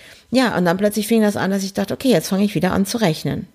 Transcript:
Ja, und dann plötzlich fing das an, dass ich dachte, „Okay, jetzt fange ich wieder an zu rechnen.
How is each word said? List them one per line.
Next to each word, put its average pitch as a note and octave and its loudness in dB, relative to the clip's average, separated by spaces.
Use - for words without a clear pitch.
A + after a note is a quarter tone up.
Ja, A#3 2
und F3+ 2
dann F3 2
plötzlich G#3 0
fing A3+ 4
das G#3 2
an, F#3 -2
dass G3 -2
ich F#3+ -8
dachte, G3 -4
„Okay, C4 0
jetzt E3+ 2
fange F#3+ 0
ich G#3 -2
wieder F3 0
an F#3 0
zu - -4
rechnen. D#3 -2